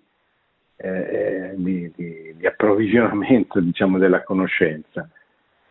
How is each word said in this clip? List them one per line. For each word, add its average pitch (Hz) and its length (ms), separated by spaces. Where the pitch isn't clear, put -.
eh, 95 800
di, 90 400
di, 82 400
di 85 100
approvvigionamento, 104 1160
diciamo, 95 360
della 92 240
conoscenza, 90 880